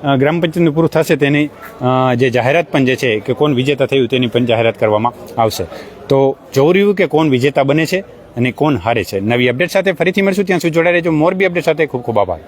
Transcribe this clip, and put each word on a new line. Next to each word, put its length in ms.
અ, 120
ગ્રામ 260
પંચાયતનું 320
પૂરું 160
થશે 260
તેની, 300
અ, 680
જે 140
જાહેરાત 420
પણ 140
જે 100
છે 240
કે 140
કોણ 200
વિજેતા 320
થયું 220
તેની 200
પણ 180
જાહેરાત 340
કરવામાં 640
આવશે. 220
તો 280
જોવું 180
રહ્યું 220
કે 100
કોણ 240
વિજેતા 340
બને 220
છે 140
અને 140
કોણ 260
હારે 260
છે. 160
નવી 280
અપડેટ 220
સાથે 220
ફરીથી 300
મળશું, 240
ત્યાં 140
સુધી 140
જોડાઈ 200
રહેજો 180
મોરબી 340
અપડેટ 200
સાથે. 200
ખૂબ 160
ખૂબ 180
આભાર. 280